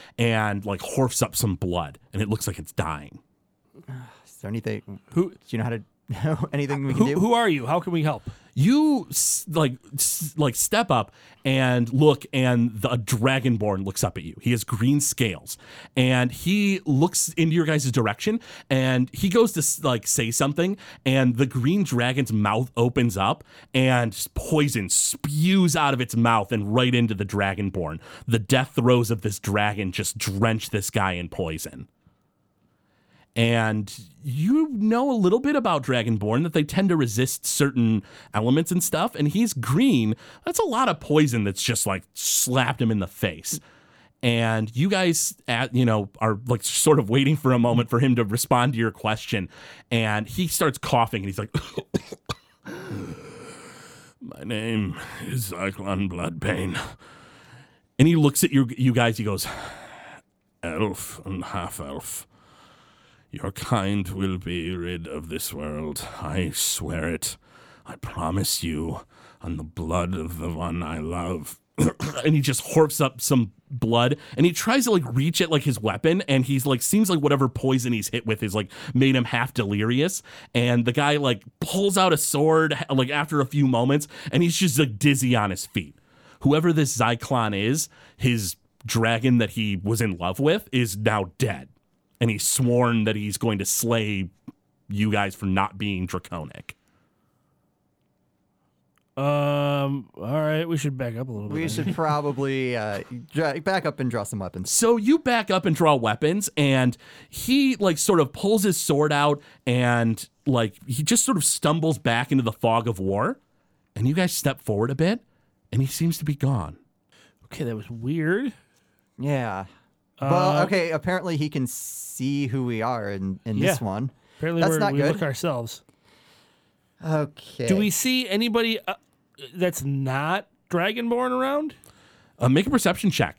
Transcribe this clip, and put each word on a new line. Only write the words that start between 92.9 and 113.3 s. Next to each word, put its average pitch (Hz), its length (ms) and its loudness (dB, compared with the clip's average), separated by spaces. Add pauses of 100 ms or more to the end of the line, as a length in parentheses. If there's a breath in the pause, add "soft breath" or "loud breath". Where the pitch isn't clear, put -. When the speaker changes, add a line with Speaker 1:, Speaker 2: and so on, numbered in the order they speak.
Speaker 1:
that 107 120 0
he's 104 220 -6
going 107 220 0
to 92 60 -4
slay 107 640 -2 (600)
you 104 220 0
guys 101 240 0
for - 100 -10
not 95 320 0
being 98 280 -4
draconic. - 720 -10 (2500)
Speaker 3:
Um, 143 1000 -2
all 143 260 -4
right, 156 240 0
we 165 120 -2
should 139 180 -2
back 123 220 -6
up 131 100 -6
a 127 40 -10
little 104 180 -8
Speaker 2:
We 156 140 -4
Speaker 3:
bit. 165 80 -4
Speaker 2:
should 165 240 -2
Speaker 3:
<laughs> - 0 -
Speaker 2:
probably, 139 800 -2
uh, 107 240 -4 (300)
dra-, 151 280 -2
back 180 280 -2
up - 120 -6
and 127 120 -2
draw 110 120 -4
some 107 140 -8
weapons. 92 320 -8
Speaker 1:
So 233 280 4
you 233 200 4
back 240 320 0
up 185 160 2
and 170 100 4
draw 151 200 6
weapons, 143 600 0
and 131 400 4 (320 loud breath)
he, 262 500 2
like, 185 200 2
sort 180 220 4
of 139 120 2
pulls 208 300 2
his 196 160 2
sword 147 340 2
out, 147 300 2 (240 loud breath)
and, 120 640 2 (160)
like, 117 300 2 (100)
he 131 160 -4
just 233 240 2
sort 262 100 2
of 160 80 0
stumbles 156 540 2
back 120 340 0
into 135 120 4
the 113 80 0
fog 113 360 2
of 104 120 -4
war, 101 400 0 (560)